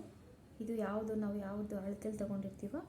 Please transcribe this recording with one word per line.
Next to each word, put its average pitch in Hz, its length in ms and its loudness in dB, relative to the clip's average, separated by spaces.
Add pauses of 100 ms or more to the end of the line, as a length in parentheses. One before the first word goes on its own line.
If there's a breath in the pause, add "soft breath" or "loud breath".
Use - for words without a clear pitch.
(640)
ಇದು 220 100 0 (140)
ಯಾವುದು 220 260 2 (100)
ನಾವು 202 140 2 (100)
ಯಾವುದು 208 340 0
ಅಳತೆಲಿ 208 420 0
ತಗೊಂಡಿರ್ತೀವೋ 196 680 0